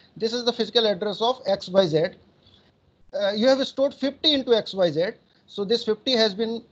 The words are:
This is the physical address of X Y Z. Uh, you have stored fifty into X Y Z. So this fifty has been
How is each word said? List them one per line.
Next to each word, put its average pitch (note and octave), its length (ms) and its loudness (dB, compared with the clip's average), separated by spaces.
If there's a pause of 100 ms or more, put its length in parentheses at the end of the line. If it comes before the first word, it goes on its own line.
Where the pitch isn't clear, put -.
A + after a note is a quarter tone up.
(160)
This A3 180 -4
is A#3+ 120 -4
the A#3 80 0
physical A3+ 320 0
address G3+ 360 -2
of B3 260 0
X G3 220 -2
Y F#3+ 180 4
Z. D#3 180 0 (1080)
Uh, G3 220 -2
you A3 120 2
have C4 200 4
stored C4+ 280 -2
fifty C#4 380 0
into B3 220 2
X G#3 200 -4
Y F3+ 160 2
Z. E3 180 0 (360)
So G3+ 200 -8
this A3+ 180 0
fifty A3 300 -2
has A3 200 2
been A3+ 380 -4